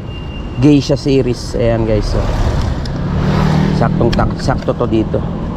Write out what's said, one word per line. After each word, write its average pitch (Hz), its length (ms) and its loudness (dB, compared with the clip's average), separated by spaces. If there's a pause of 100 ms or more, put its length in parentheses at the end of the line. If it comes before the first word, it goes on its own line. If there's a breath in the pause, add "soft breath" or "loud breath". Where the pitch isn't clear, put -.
(640)
Geisha 143 340 4
Series. 123 640 0
Ayan, 117 260 2
guys. 107 220 2
So, 110 140 0 (1600)
saktong 117 380 2
tak-, - 260 0
sakto 131 320 -2
to 120 160 -2
dito. 110 300 0 (380)